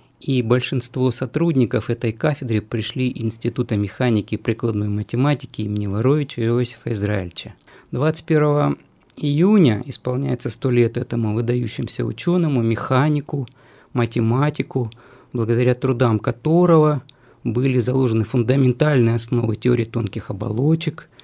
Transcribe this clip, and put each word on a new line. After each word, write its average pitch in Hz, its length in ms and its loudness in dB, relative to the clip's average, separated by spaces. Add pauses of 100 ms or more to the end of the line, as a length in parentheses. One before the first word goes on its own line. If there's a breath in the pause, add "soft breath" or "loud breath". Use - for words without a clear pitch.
(200 soft breath)
и 131 220 -2
большинство 127 680 0
сотрудников 131 800 0
этой 113 240 -2
кафедры 120 480 -2
пришли 123 480 -4
из 113 160 -6
Института 120 500 -4
механики 107 600 0
и - 20 -2
прикладной 107 500 -2
математики 113 760 -2
имени 104 220 -4
Воровича 123 560 -2
Иосифа 120 520 -2
Израильевича. 101 600 -4 (360 soft breath)
Двадцать 151 340 -2
первого 147 520 2 (400)
июня 156 680 4
исполняется 127 640 -4
сто 127 220 -2
лет 117 240 2
этому 117 380 -2
выдающемуся 120 720 -4
ученому, 156 560 0
механику, 139 880 0 (420 soft breath)
математику, 120 1000 -2 (420 soft breath)
благодаря 120 420 2
трудам 120 440 2
которого 156 840 2 (400 soft breath)
были 127 360 0
заложены 117 440 2
фундаментальные 127 920 2
основы 113 420 -2
теории 120 260 2
тонких 113 460 -6
оболочек, 120 800 -2 (140 soft breath)